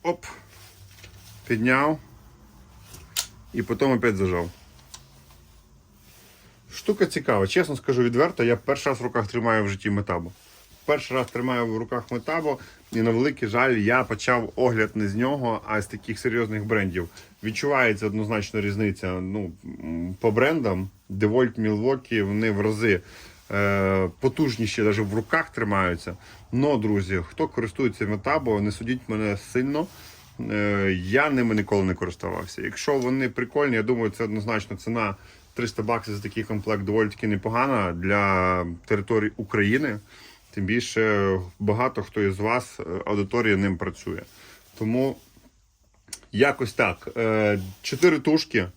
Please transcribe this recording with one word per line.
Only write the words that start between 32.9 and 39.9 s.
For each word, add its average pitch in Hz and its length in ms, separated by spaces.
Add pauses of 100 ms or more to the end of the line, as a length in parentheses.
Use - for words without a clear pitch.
вони 131 320
прикольні, 123 460
я 110 80
думаю, 113 280
це - 120
однозначно 107 540
ціна 113 380 (380)
триста 117 300
баксів 110 320
за 101 60
такий 107 220
комплект 104 400
доволі 104 260
таки - 180
непогана 110 680
для 92 720 (200)
території 107 520
України. 107 600 (520)